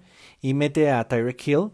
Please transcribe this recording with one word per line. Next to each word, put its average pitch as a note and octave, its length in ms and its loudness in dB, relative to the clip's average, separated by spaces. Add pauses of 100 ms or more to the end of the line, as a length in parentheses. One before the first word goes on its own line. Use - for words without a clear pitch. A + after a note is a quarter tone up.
(420)
y C3+ 120 -2
mete D3 380 2
a A#2 160 0
Tyreek B2 400 -4
Hill E3 260 0